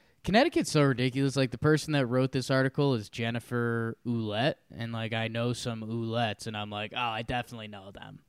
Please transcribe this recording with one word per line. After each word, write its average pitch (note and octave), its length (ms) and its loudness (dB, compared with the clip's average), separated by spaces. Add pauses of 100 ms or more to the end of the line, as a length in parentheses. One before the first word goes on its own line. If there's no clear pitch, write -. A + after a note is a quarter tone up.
(240)
Connecticut's C4+ 480 4
so D3+ 120 6
ridiculous. C3 520 2
Like, C3+ 160 2
the B2 60 -8
person D3+ 360 2
that C#3+ 120 2
wrote B2+ 280 2
this C3 180 -2
article C3+ 420 2
is G#2+ 160 -2
Jennifer A#2 960 -2
Ouellette, A2+ 500 0 (220)
and, A#2 140 -6
like, A2+ 220 -4
I A2+ 160 0
know A#2 240 0
some A#2 280 -6
Ouellettes, A2+ 640 -2
and A2 120 -6
I'm G#2 120 -6
like, G#2 260 -6
"Oh, A#2+ 40 -4
I A#2 220 -2
definitely A#2 480 -6
know G2+ 220 -14
them." G#2 380 -16